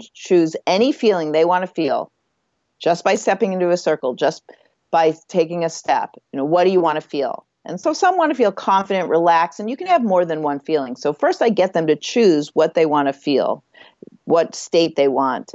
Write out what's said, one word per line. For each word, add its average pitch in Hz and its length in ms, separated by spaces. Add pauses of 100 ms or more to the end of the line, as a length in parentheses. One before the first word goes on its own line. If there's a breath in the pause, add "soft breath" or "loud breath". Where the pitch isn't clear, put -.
(140)
choose 165 420 (100)
any 214 260
feeling 180 400
they 160 140
wanna 180 220
feel, 127 440 (680)
just 170 240
by 196 120
stepping 202 380
into 180 160
a 175 80
circle, 147 380
just - 280 (460 loud breath)
by 165 240 (140)
taking 170 360
a 165 60
step, - 460 (160)
you 139 60
know, 135 80
what 175 180
do 185 80
you 185 100
wanna 156 200
feel? 139 440 (200)
And 175 140
so 320 140
some 370 240
wanna 311 160
feel 233 180
confident, 190 580
relaxed, 170 500
and 214 100
you 269 80
can 359 100
have 339 160
more 185 220
than 160 160
one 143 180
feeling. 135 360
So 147 180
first 349 300
I 233 60
get 190 240
them 165 120
to 151 100
choose 160 600
what 156 180
they 160 140
wanna 143 260
feel, 127 500 (600 loud breath)
what 160 320
state 165 400
they 139 120
want 131 460